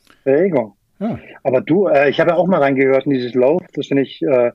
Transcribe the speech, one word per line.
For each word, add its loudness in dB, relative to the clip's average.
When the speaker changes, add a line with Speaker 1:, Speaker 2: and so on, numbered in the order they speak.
Speaker 1:
Prego. 0
Speaker 2:
Ja. -6
Speaker 1:
Aber 0
du, 0
äh, 2
ich 0
habe 2
ja 0
auch 0
mal 2
reingehört 2
in -2
dieses -4
Love. 0
Das -8
finde 0
ich, -12
äh, 0